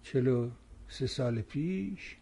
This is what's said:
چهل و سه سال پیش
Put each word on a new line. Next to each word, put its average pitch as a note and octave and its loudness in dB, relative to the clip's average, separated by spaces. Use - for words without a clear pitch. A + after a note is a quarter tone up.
چهل B2+ 2
و A#2+ 4
سه - -4
سال A#2+ 0
پیش F#3+ -4